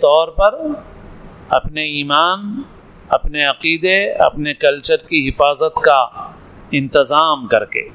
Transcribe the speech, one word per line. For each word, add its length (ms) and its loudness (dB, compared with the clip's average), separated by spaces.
तौर 320 2
पर, 220 2
अपने 320 -2
ईमान, 720 -2
अपने 360 -2
अक़ीदे, 500 0
अपने 340 0
कल्चर 420 0
की 260 -2
हिफाजत 560 0
का 200 4
इंतज़ाम 720 2
करके। 380 -2